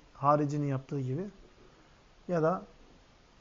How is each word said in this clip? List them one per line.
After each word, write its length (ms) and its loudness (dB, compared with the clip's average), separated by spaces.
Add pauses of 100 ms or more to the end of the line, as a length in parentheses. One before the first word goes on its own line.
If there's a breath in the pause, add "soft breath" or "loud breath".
(140)
haricinin 520 2
yaptığı 340 -4
gibi. 300 -4 (1000)
Ya 140 0
da 200 0 (800)